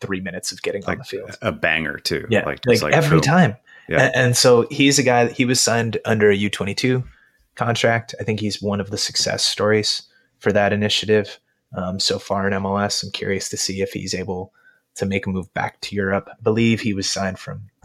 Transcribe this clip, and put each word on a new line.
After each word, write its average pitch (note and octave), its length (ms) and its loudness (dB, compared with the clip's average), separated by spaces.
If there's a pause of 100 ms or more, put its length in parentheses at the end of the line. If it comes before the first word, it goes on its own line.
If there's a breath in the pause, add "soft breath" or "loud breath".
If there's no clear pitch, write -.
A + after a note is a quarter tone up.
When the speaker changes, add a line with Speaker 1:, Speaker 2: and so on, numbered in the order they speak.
Speaker 1:
three F#2+ 180 -6
minutes F#2 320 -10
of F#2 100 -14
getting G2+ 200 -4
Speaker 2:
Like F#2 160 -4
Speaker 1:
on - 0 -
the B2+ 80 -12
field. - 360 -12
Speaker 2:
a G#2+ 120 -2
banger D#2 460 -2
too. - 300 -4
Speaker 1:
Yeah, A2+ 100 2
Speaker 2:
Like, - 260 -4
Speaker 1:
like, A#2+ 80 4
Speaker 2:
it's G#2+ 100 2
like, D2+ 100 0
Speaker 1:
every D3+ 240 4
Speaker 2:
boom. D3+ 40 4
Speaker 1:
time. C#3 340 4 (320 loud breath)
Speaker 2:
Yeah. C3+ 200 2
Speaker 1:
A-, - 100 -2
and B2 180 4
so A#2+ 340 6
he's C#3 300 4
a C3+ 40 4
guy A#2+ 220 4
that A#2 120 -4
he B2+ 80 2
was B2 160 2
signed A#2 420 0
under G#2+ 260 4
a G2+ 60 6
U G2+ 140 0
twenty-two B2 540 -2 (520 soft breath)
contract. A#2 640 0
I - 60 -8
think G#2+ 160 -2
he's G#2 200 -4
one G2+ 200 -2
of F#2+ 80 -8
the G#2 80 -6
success - 480 -2
stories G#2 560 0 (380 soft breath)
for G#2+ 120 0
that G2+ 220 4
initiative, G#2 680 0 (360)
um, F#2 240 -6
so G2 200 -2
far G2 260 -2
in G2 80 0
M G2 120 -4
L G2 120 -2
S. G2+ 240 -2
I'm G2 100 -10
curious G2 380 -4
to G#2 80 -8
see G2 240 -4
if F#2+ 120 -4
he's F#2+ 200 -8
able F#2 380 -6 (440 soft breath)
to G2+ 100 -4
make G2 200 -2
a G2 40 -4
move F#2 240 -6
back - 260 -6
to - 160 -12
Europe. G2 340 -2
I - 140 -20
believe A2+ 380 2
he A2 120 -2
was F#2+ 160 -6
signed F#2+ 300 -6
from, G2+ 300 -14 (140)